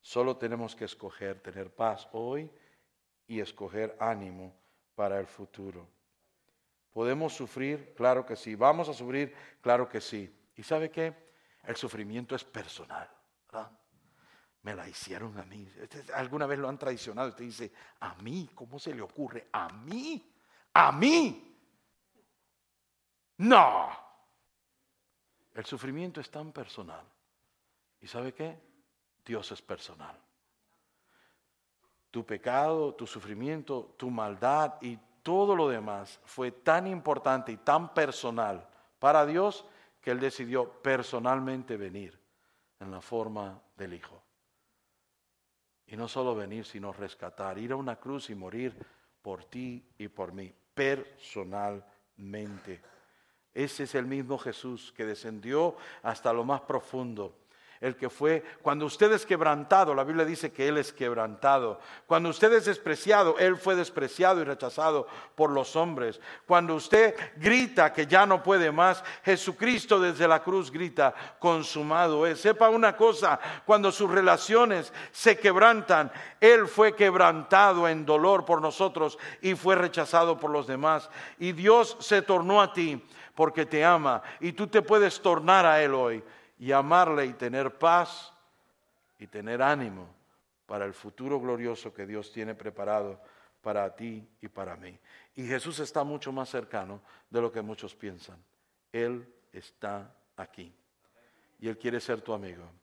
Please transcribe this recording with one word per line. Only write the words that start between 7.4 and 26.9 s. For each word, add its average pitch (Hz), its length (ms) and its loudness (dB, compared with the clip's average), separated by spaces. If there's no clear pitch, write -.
Claro 127 300 0
que 110 100 -10
sí. 110 180 -14
¿Vamos 151 360 2
a - 20 -12
sufrir? 131 420 -8
Claro 123 260 2
que 107 140 -10
sí. 101 280 -14
¿Y 113 80 -20
sabe 156 280 -4
qué? 160 340 -8
El 117 120 -12
sufrimiento 113 640 -12
es - 80 -12
personal, - 680 -18
¿verdad? 110 220 -16
Me 104 120 -14
la 87 140 -16
hicieron 101 480 -16
a 92 80 -16
mí. 95 240 -20
Este, - 320 -20
¿alguna 131 340 -8
vez 139 140 -8
lo 135 80 -8
han 139 100 -12
traicionado? 123 520 -10
Usted 120 140 -18
dice, 113 280 -16
"¿A - 180 -14
mí? 135 380 -14
¿Cómo 127 240 -20
se 151 160 -14
le 113 80 -14
ocurre? 117 500 -14
¿A 95 160 -6
mí? 214 640 -14
¿A 147 180 6
mí?" 269 680 0
No. 170 520 4
El 110 100 -12
sufrimiento 147 560 -12
es - 100 -18
tan 151 220 -16
personal. 87 520 -18